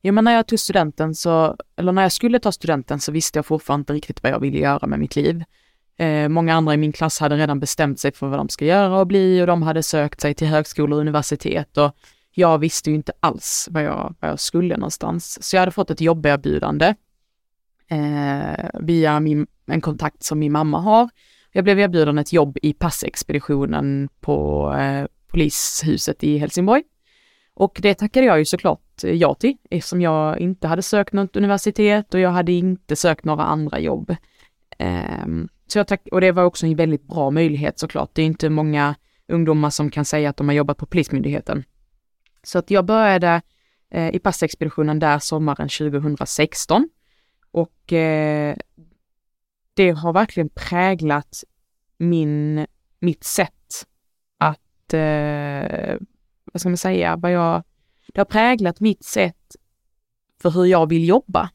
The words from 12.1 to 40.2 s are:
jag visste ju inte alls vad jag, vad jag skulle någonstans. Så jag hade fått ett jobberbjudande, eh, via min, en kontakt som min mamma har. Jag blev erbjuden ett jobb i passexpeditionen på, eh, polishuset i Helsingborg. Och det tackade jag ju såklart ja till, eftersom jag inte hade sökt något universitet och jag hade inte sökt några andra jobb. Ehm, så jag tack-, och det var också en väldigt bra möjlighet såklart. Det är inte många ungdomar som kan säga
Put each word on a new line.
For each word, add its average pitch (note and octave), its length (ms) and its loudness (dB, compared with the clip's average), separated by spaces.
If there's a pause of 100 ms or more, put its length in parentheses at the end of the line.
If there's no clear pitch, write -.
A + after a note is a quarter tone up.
jag E3+ 260 4
visste D#3 320 -2
ju D3+ 60 2
inte - 240 -6
alls - 520 -2
vad D#3+ 120 -2
jag, D3+ 360 -6
vad D#3 120 -4
jag D3+ 80 -6
skulle F3 380 -2
någonstans. - 640 -6
Så - 120 -4
jag F#3 60 6
hade F#3 100 0
fått F#3 200 -4
ett D#3+ 100 -4
jobberbjudande, D3+ 960 0 (920)
eh, D3 840 -4 (100)
via D#3 400 2
min, D3+ 280 0 (180)
en D#3+ 160 -2
kontakt D3+ 420 -6
som D3+ 160 -4
min D3 120 0
mamma D3+ 280 0
har. A3 300 4 (420)
Jag F#3+ 120 0
blev G3 160 4
erbjuden D#3+ 380 4
ett D3 160 -2
jobb D3 280 2
i D3 120 0
passexpeditionen C#3+ 1400 -4 (100)
på, D2 600 -2
eh, C#3 260 -2 (220)
polishuset - 960 -2
i D3 140 0
Helsingborg. F#3 460 0 (680)
Och - 280 -2
det G3+ 120 4
tackade B3+ 320 2
jag F3 140 6
ju D#3 60 2
såklart - 580 -4
ja E3 300 2
till, C4+ 240 0 (120)
eftersom F3+ 320 -2
jag D#3 380 0
inte F3+ 280 -4
hade E3 140 0
sökt G3+ 320 0
något G3 220 -2
universitet G#3 800 2
och F#3 60 2
jag F3+ 100 4
hade F3 220 0
inte F3+ 440 0
sökt D#3+ 300 0
några D#3 180 -2
andra D#3 360 -2
jobb. D#3 360 -4 (600)
Ehm, F2+ 720 -6 (180)
så G#3 120 0
jag G3+ 80 0
tack-, - 240 -4
och F#3 100 2
det F#3 100 6
var F3+ 120 2
också E3+ 220 0
en D#3+ 100 2
väldigt D#3+ 320 0
bra D3 220 -2
möjlighet D3+ 500 0
såklart. - 340 -6
Det D#3+ 80 -2
är D#3+ 40 2
inte D#3+ 240 -2
många D3+ 460 0 (320)
ungdomar D#3 420 2
som D3 200 -2
kan D3 160 -4
säga D3+ 240 -2